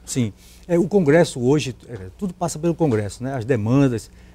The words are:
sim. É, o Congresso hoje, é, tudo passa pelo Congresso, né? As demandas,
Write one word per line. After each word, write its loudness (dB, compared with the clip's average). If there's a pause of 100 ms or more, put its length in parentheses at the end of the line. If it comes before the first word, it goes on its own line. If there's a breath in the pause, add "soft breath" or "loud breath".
sim. -4 (360 soft breath)
É, 2
o 2
Congresso 4
hoje, 2 (140)
é, -14
tudo -6
passa -6
pelo -2
Congresso, -2
né? -6
As -6
demandas, 0 (240 soft breath)